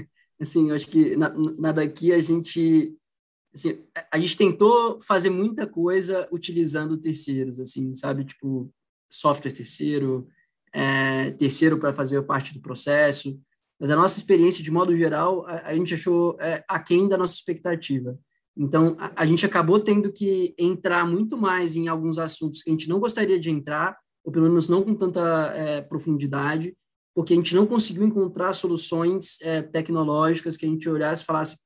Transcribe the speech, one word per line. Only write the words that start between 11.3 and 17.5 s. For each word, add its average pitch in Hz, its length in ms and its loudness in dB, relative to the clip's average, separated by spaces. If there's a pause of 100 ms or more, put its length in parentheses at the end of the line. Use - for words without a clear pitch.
terceiro 151 460 2
pra 143 160 -2
fazer 139 280 -2
parte 139 320 -4
do 147 80 -18
processo. 143 760 0 (400)
Mas 143 140 -2
a 151 60 4
nossa 185 200 4
experiência, 175 460 4
de 151 80 -6
modo 175 240 2
geral, 165 520 0
a, 165 200 -10
a 156 80 -4
gente 175 180 -2
achou, 170 460 0
é, 160 260 -4
aquém 185 440 2
da 196 80 2
nossa 180 180 -2
expectativa. 143 840 -6 (380)